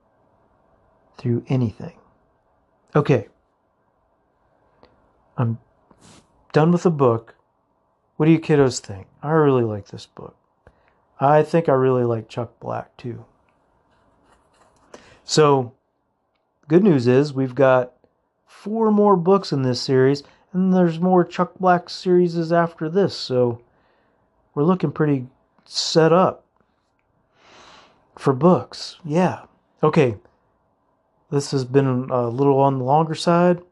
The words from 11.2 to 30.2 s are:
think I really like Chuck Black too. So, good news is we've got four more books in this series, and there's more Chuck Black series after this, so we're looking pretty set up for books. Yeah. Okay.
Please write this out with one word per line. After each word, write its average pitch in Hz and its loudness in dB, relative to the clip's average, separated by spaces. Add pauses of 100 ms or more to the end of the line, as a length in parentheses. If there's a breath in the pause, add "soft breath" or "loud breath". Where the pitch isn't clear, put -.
think 165 -2
I 147 2
really 131 2
like 113 -4
Chuck - -12
Black 117 -12
too. 117 -14 (2000 loud breath)
So, 139 2 (920)
good 175 4
news 139 2
is 135 2
we've 131 -6
got 127 2 (520)
four 220 -4
more 208 4
books 185 0
in 139 -2
this 127 -2
series, 135 2 (300 soft breath)
and 185 0
there's 175 2
more 180 2
Chuck 175 -6
Black 180 0
series 175 -2
after 170 -2
this, 170 -2
so 123 -2 (920)
we're 147 -4
looking 175 -2
pretty 143 -2 (380)
set - 0
up 175 0 (1700 soft breath)
for - -2
books. 139 -2
Yeah. 156 -4 (360)
Okay. 147 0 (1120)